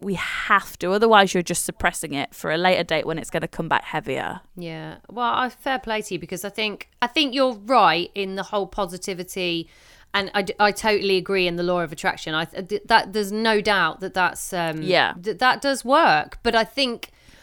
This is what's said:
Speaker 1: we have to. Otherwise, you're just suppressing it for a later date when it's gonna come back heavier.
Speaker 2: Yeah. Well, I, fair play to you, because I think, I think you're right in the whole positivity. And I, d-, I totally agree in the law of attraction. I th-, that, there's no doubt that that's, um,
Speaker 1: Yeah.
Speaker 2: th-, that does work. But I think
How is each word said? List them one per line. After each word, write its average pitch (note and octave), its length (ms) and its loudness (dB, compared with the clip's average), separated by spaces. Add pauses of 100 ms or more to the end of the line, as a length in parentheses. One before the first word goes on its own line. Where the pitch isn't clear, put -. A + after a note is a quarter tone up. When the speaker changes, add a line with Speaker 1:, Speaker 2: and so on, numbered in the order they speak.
Speaker 1:
we G3 140 -4
have - 640 0
to. F3 100 0
Otherwise, G#3 440 6
you're F3+ 100 2
just - 200 -4
suppressing E3+ 500 -4
it C#3 200 -6
for - 160 -6
a D#3+ 80 0
later F3+ 240 4
date D#3+ 240 -2
when E3 100 -2
it's - 140 -10
gonna E3 160 -4
come E3 220 -6
back C#3+ 160 2
heavier. - 560 -6 (160)
Speaker 2:
Yeah. D#3+ 400 -12 (120)
Well, A#3 240 -4
I, B3 180 0
fair C4 280 -4
play A3 240 -4
to G3+ 120 -8
you, F3 40 -4
because F3 260 -10
I G3+ 40 -6
think, G#3 420 -6 (100)
I A#3+ 60 0
think C#4 260 0
you're C4 220 2
right G3+ 600 4
in F#3+ 180 -6
the F#3+ 80 -6
whole G3+ 240 -2
positivity. F3+ 1040 -6 (440)
And G3 220 0
I, G3+ 80 2
d-, - 160 -4
I G#3 140 4
totally G3 440 2
agree F#3 300 0
in E3+ 80 -2
the F3 80 -2
law F3 180 0
of D#3+ 120 -4
attraction. D#3+ 420 -4
I D#3+ 120 0
th-, F#3+ 400 -8
that, A3 260 4
there's G3+ 180 -2
no A3 300 2
doubt F#3+ 400 0
that F3 140 -8
that's, - 380 -2
um, E3 300 -2
Speaker 1:
Yeah. D3+ 400 2
Speaker 2:
th-, F3+ 160 -6
that B3+ 240 2
does C#4 220 -2
work. A#3+ 580 4
But A#3 140 2
I A3+ 80 4
think A#3+ 460 -4 (320)